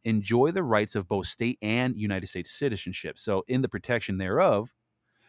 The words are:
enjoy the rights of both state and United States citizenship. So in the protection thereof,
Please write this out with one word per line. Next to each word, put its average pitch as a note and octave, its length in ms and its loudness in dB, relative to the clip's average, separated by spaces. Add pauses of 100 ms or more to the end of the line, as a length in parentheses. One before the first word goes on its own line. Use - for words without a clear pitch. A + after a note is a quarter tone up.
enjoy A2+ 480 4
the F#3+ 100 -2
rights A2 320 2
of G2 140 -2
both F#2+ 180 -2
state A#2+ 340 -2
and A#2+ 360 0
United G2+ 320 -2
States F2 240 -8
citizenship. F#2+ 680 -6
So F#2+ 300 0
in B2+ 140 2
the B2+ 60 2
protection G#2 500 -2
thereof, A2+ 540 2 (560)